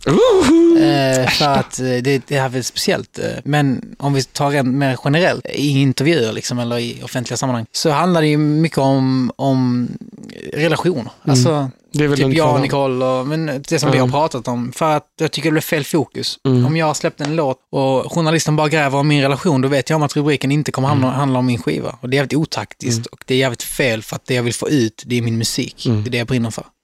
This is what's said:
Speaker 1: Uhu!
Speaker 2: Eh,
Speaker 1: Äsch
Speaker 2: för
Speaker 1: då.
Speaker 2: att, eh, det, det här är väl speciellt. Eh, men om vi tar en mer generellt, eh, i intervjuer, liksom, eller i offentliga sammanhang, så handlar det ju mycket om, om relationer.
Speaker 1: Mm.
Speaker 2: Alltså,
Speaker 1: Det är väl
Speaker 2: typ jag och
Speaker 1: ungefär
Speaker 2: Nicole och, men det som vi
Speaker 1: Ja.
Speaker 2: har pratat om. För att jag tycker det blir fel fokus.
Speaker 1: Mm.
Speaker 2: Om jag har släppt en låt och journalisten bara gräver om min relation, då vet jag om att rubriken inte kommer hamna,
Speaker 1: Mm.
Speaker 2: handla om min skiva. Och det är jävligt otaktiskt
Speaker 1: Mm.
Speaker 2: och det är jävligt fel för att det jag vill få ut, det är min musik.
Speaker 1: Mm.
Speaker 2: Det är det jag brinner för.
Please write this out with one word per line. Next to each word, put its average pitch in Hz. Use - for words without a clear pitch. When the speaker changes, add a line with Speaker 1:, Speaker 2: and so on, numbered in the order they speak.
Speaker 1:
Uhu! 339
Speaker 2:
Eh, 135
Speaker 1:
Äsch 123
Speaker 2:
för 156
Speaker 1:
då. 143
Speaker 2:
att, 135
eh, 127
det, 127
det 143
här 131
är 131
väl 123
speciellt. -
Eh, -
men 143
om 143
vi 135
tar 143
en 131
mer 135
generellt, 147
eh, -
i 143
intervjuer, 135
liksom, 113
eller 120
i 120
offentliga 123
sammanhang, 123
så -
handlar 165
det 156
ju 151
mycket 151
om, 131
om 127
relationer. 160
Speaker 1:
Mm. 113
Speaker 2:
Alltså, 139
Speaker 1:
Det 147
är 151
väl 143
Speaker 2:
typ 135
jag 156
och -
Speaker 1:
ungefär 139
Speaker 2:
Nicole 135
och, 131
men 147
det 165
som 143
vi 131
Speaker 1:
Ja. 131
Speaker 2:
har 127
pratat 143
om. 123
För 156
att -
jag 160
tycker 151
det -
blir 156
fel 156
fokus. -
Speaker 1:
Mm. 127
Speaker 2:
Om 151
jag 160
har 151
släppt -
en 147
låt 143
och 135
journalisten 160
bara 151
gräver 143
om 139
min 147
relation, 135
då 131
vet 135
jag 160
om 151
att 143
rubriken 143
inte 143
kommer 135
hamna, 131
Speaker 1:
Mm. 131
Speaker 2:
handla 135
om 127
min 123
skiva. -
Och 123
det 131
är -
jävligt 143
otaktiskt 123
Speaker 1:
Mm. 117
Speaker 2:
och -
det -
är 127
jävligt 131
fel 117
för -
att -
det -
jag 123
vill 117
få -
ut, 120
det 120
är 120
min 113
musik. -
Speaker 1:
Mm. 107
Speaker 2:
Det 117
är -
det 120
jag 117
brinner 120
för. -